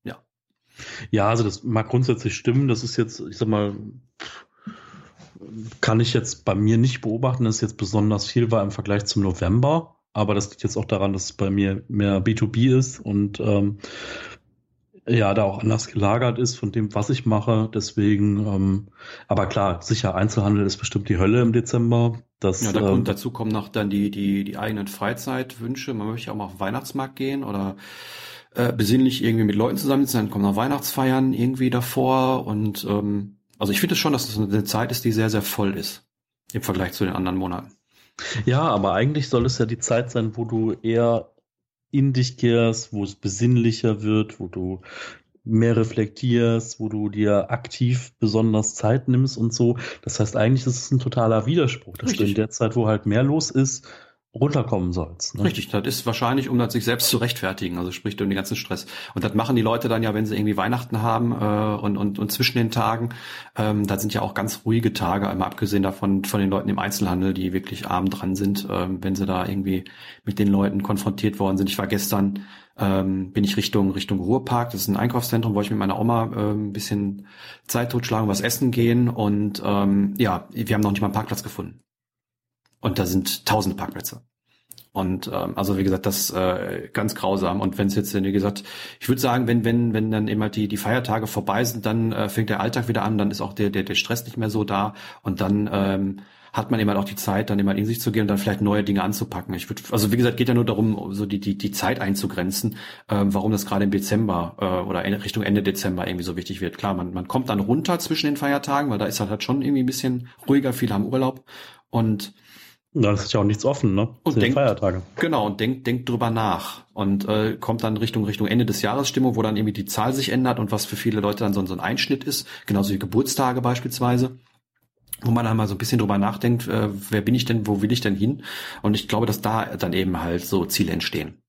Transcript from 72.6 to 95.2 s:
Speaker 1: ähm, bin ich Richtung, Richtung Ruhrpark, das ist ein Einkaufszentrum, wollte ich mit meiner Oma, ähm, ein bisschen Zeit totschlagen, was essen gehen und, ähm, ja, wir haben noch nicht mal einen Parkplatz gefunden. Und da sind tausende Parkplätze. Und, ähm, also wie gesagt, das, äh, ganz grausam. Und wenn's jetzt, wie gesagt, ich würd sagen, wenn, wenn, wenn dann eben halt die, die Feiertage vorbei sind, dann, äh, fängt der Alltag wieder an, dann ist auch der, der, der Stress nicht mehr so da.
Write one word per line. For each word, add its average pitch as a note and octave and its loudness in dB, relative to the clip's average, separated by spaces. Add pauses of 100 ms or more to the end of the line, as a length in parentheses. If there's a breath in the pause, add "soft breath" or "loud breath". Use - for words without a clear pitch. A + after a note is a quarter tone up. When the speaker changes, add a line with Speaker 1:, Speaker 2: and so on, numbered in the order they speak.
Speaker 1:
ähm, F#2+ 0
bin G2+ 2
ich G2 0
Richtung, G2 2
Richtung G2 -2
Ruhrpark, A#2+ 0
das G2 -6
ist - -2
ein G2 2
Einkaufszentrum, A2+ 0
wollte G2+ 0
ich G#2+ -4
mit G#2 0
meiner G2 0
Oma, A#2 2
ähm, G#2+ -2
ein G2 -8
bisschen G2+ -4 (400 loud breath)
Zeit A#2+ -2
totschlagen, A2 0
was G2 0
essen A#2+ 0
gehen A#2+ 4
und, G#2 0
ähm, G2+ 2
ja, G2 0
wir A2+ -2
haben G#2 2
noch G2+ 2
nicht G2+ 0
mal G2+ 2
einen G2 -4
Parkplatz A2 -2
gefunden. F2+ -12 (1000)
Und - -2
da G2 0
sind F#2 -2
tausende G2 0
Parkplätze. - -10 (720 loud breath)
Und, F#2+ -4
ähm, F2+ -4
also G2 0
wie F#2+ 0
gesagt, F#2+ 0
das, - -2
äh, F2+ -2
ganz G#2+ -2
grausam. G2 0
Und F#2 -2
wenn's G2+ 2
jetzt, G#2 -2
wie G2 0
gesagt, G2+ 0 (380 loud breath)
ich - -6
würd B2+ 2
sagen, B2+ 2
wenn, A#2 2
wenn, A#2 2
wenn A2 0
dann G#2+ 0
eben G#2+ 0
halt G#2 -2
die, G#2+ 0
die G#2 -4
Feiertage A2 0
vorbei G#2 0
sind, A#2 -4
dann, A2+ 2
äh, G#2+ -2
fängt A2 -2
der G#2 0
Alltag A#2 -2
wieder A2+ 0
an, G#2+ 0
dann G2+ 2
ist - -6
auch G2 -6
der, G#2 0
der, G2 -2
der - -6
Stress - -2
nicht - -12
mehr A2 -2
so G#2+ 0
da. G2+ -2 (280 loud breath)